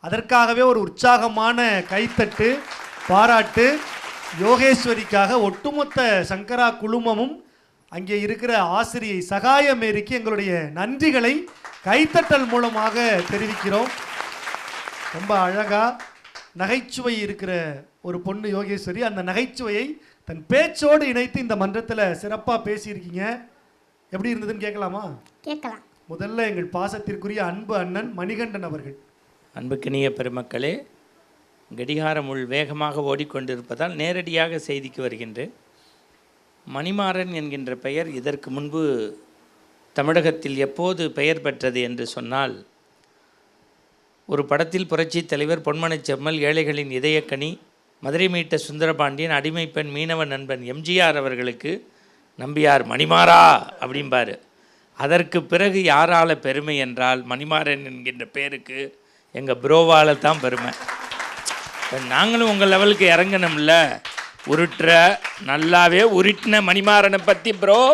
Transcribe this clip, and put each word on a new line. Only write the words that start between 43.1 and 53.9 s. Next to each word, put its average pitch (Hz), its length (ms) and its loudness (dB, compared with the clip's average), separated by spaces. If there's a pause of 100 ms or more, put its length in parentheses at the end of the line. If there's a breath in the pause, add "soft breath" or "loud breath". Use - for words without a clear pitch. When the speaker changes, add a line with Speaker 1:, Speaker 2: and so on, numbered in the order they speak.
Speaker 3:
ஒரு 143 160 -2
படத்தில் 165 420 -2
புரட்சி 165 380 -2
தலைவர், 156 360 -2
பொன்மனச் 160 480 -4
செம்மல், 143 300 -4
ஏழைகளின் 147 520 -2
இதயக்கனி, 147 580 -2 (540)
மதுரை 165 240 0
மீட்ட 170 300 -2
சுந்தரபாண்டியன், 156 800 -2
அடிமை 160 300 -4
பெண், 151 220 -6
மீனவ 160 360 -4
நண்பன் 135 380 -8
எம் 135 180 -10
ஜி 175 180 -4
ஆர் 160 180 4
அவர்களுக்கு 123 540 -4 (680 soft breath)
நம்பியார் 143 480 4
"மணிமாறா" 170 540 8 (380)
அப்படிம்பாரு. 131 560 -2 (640 soft breath)